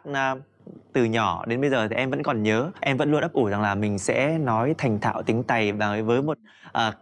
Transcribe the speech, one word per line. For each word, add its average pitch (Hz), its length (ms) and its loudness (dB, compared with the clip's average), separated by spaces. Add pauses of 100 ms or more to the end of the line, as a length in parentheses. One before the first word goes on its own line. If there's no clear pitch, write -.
(140)
à, 135 220 0 (580)
từ 127 100 4
nhỏ 110 420 0
đến 120 160 -2
bây 143 80 2
giờ 117 180 2
thì 110 80 -4
em 127 140 0
vẫn 139 140 -4
còn 117 200 -2
nhớ. 110 360 2
Em 135 180 0
vẫn 147 140 2
luôn 151 100 4
ấp 170 120 -2
ủ 113 160 2
rằng 101 120 0
là 101 140 0
mình 104 240 -2
sẽ 135 380 0
nói 131 400 0
thành 110 220 0
thạo - 240 -2
tiếng 117 200 0
Tày 110 280 0
và 104 300 -2
với 120 200 2
một, 151 160 -2 (340)
à, 113 300 0